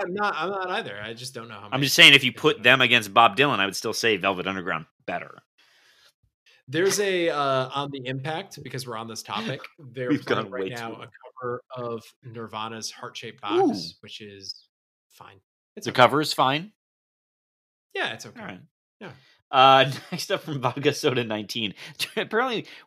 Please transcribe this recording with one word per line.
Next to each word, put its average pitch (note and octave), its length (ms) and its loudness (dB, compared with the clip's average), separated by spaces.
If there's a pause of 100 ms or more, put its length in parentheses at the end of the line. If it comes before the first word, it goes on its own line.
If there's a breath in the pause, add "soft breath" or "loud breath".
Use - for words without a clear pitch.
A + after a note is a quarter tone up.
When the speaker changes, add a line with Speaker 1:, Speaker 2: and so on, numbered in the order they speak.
Speaker 1:
I'm F3+ 120 -6
not, G3+ 240 -2
I'm D#3+ 140 -4
not F#3+ 200 -6
either. A#2+ 300 -8
I A2 140 -10
just B2 200 -14
don't A#2 120 -12
know A2+ 80 -16
how G2+ 120 -16
Speaker 2:
I'm G2+ 40 -16
Speaker 1:
many C3+ 140 0
Speaker 2:
just C3 100 0
saying D#3+ 200 12
if C3+ 100 6
you B2 80 0
Speaker 1:
Velvet - 100 -16
Speaker 2:
put D3+ 220 2
them C3 160 8
Speaker 1:
Underground - 20 6
Speaker 2:
against A2+ 320 2
Bob A2+ 220 6
Dylan, C3 240 2
I G2 60 2
would F#2+ 100 -4
still A2+ 160 -4
say A2 240 0
Velvet F2+ 320 -2
Underground F2 380 -6 (200)
better. F2 320 -10 (1300 soft breath)
Speaker 1:
There's F#3+ 300 0
a, F#3 320 0
uh, C3+ 440 0
on C#3 180 -4
the C3+ 140 -10
Impact, D#3 580 -8
because - 240 -10
we're A2+ 80 -8
on A2+ 100 -10
this A2 160 -12
topic, A2+ 380 -6 (100)
Speaker 2:
<laughs> - 80 -20
Speaker 1:
they're B2+ 300 -8
Speaker 2:
We've C#3 160 0
Speaker 1:
playing A2 200 -2
Speaker 2:
gone G2+ 80 -12
Speaker 1:
right B2 120 -6
Speaker 2:
way A#2+ 60 -6
Speaker 1:
now A#2 180 -10
Speaker 2:
too A2 60 -12
Speaker 1:
a A2 40 -16
Speaker 2:
long. A#2 80 -16 (340)
Speaker 1:
cover B2 220 -8 (140)
of A#2 260 -8 (220)
Nirvana's A2+ 680 -10
Heart-Shaped - 500 -16
Box, A2 380 0
Speaker 2:
Ooh. E2+ 120 -12 (100)
Speaker 1:
which - 200 -20
is G2 460 -18 (440)
fine. - 260 -20 (400)
It's G3 80 -14
Speaker 2:
The A#2 80 -4
Speaker 1:
okay. - 40 -4
Speaker 2:
cover B2+ 240 6
is D3 120 -4
fine? D3+ 400 0 (1200)
Speaker 1:
Yeah, E4 200 -4
it's A2 120 -16
okay. A#2 140 -18
Speaker 2:
All G#3 60 -14
right. F#2 140 -14 (400)
Speaker 1:
Yeah. F#3+ 100 -14 (400 loud breath)
Speaker 2:
Uh, C3+ 500 8
<laughs> - 120 -14
next - 200 -10
up F3+ 100 -4
from C#3+ 180 -6
Vodka C3 320 0
Soda B2+ 300 0
nineteen. G#2+ 520 -6 (200 loud breath)
<laughs> - 220 -8
Apparently, A3 500 -4 (200 loud breath)